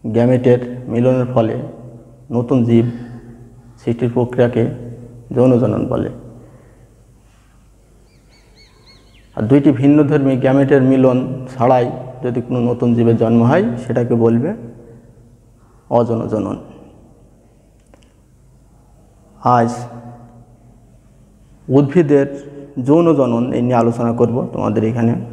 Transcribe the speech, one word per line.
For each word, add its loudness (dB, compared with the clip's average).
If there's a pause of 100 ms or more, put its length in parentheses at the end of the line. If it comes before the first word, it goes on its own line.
গ্যামেটের 2 (280)
মিলনের 0
ফলে 0 (760)
নতুন 0
জীব 4 (920)
সৃষ্টির -4
প্রক্রিয়াকে 0 (720)
যৌন 4
জনন 0
বলে। -4 (3250)
আর -4
দুইটি 4
ভিন্ন 4
ধর্মী 0
গ্যামেটের 2
মিলন 4 (360)
ছাড়াই 2 (320)
যদি -4
কোনো -6
নতুন -2
জীবের 2
জন্ম 2
হয়, 2 (120)
সেটাকে -4
বলবে 2 (1400)
অযৌন 0
জনন। -4 (3000)
আজ 2 (2000)
উদ্ভিদের 2 (600)
যৌন 4
জনন 0
এই -2
নিয়ে 2
আলোচনা 0
করব 0 (180)
তোমাদের -2
এখানে। 0 (200)